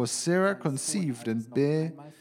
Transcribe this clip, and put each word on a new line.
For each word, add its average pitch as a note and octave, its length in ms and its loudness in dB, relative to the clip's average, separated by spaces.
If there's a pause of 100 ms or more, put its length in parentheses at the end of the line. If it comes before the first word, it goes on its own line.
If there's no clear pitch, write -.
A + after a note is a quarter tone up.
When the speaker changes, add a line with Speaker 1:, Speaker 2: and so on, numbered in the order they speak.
Speaker 1:
trotz - 200 -2
Speaker 2:
Sarah F#3 240 4
Speaker 1:
seines G3+ 60 0
hohen - 80 -10
Speaker 2:
conceived C#3+ 680 -2
Speaker 1:
Alters - 0 -
Speaker 2:
and A2+ 200 -2
Speaker 1:
noch B2 80 -10
Speaker 2:
bare D3 300 4
Speaker 1:
einmal D3+ 340 -12